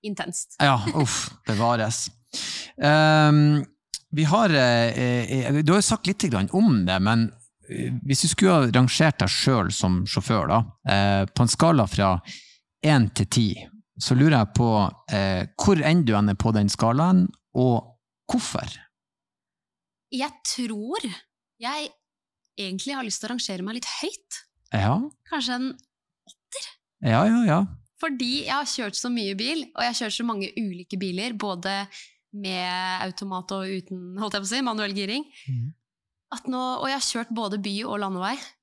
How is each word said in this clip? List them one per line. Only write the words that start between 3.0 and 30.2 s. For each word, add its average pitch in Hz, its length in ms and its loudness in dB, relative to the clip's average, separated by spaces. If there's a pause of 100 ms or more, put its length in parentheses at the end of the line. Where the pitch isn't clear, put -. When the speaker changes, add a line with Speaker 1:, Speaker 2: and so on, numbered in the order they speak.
Speaker 2:
vi 151 160 2
har, 196 240 4
eh, 120 400 4 (560)
eh, 143 160 0
du 151 80 2
har 202 80 6
jo - 80 0
sagt 220 200 -2
litt 196 220 -2
grann 98 220 0
om 175 340 4
det, 92 160 0
men, 113 280 2 (400)
eh, 123 340 -6
hvis 135 180 0
du 175 60 0
skulle 190 240 2
ha 143 160 4
rangert 127 520 4
deg 98 120 2
selv 107 400 2
som 92 320 2
sjåfør 98 480 0
da, 110 80 4 (320)
eh, 98 340 4
på 120 220 2
en - 0 -
skala 151 400 4
fra 95 300 2 (680)
en 139 260 4
til - 180 -2
ti, 110 220 2 (500)
så - 160 0
lurer 143 240 6
jeg 104 160 0
på, 120 120 4 (440)
eh, 98 340 0 (120)
hvor 196 240 4
enn 160 240 4
du 113 100 4
enn 104 140 4
er 98 60 2
på 113 180 0
den 104 160 2
skalaen, 170 560 4 (300)
og 127 400 2 (340)
hvorfor? - 380 -4 (1400)
Speaker 1:
Jeg 262 200 -4 (120)
tror 233 560 -6 (600)
jeg 294 300 -8 (680)
egentlig 196 380 -8
har 262 100 -8
lyst 196 160 -8
til 214 80 -10
å 240 40 -6
rangere 190 300 -6
meg 220 120 -8
litt 247 140 -10 (120)
høyt. - 380 -10 (340)
Speaker 2:
Ja. 107 220 2 (360)
Speaker 1:
Kanskje 254 240 -4
en 254 120 -6 (600)
åtter? - 380 -16 (360)
Speaker 2:
Ja, 120 240 2
ja, 233 200 4
ja. 165 140 4 (400)
Speaker 1:
Fordi 262 460 -4
jeg - 80 -4
har 277 120 -2
kjørt 214 300 -8
så 247 160 -6
mye 202 260 -4
bil, 277 280 -6 (100)
og - 80 -4
jeg 240 100 -2
har - 60 -6
kjørt 214 180 -6
så 233 80 -6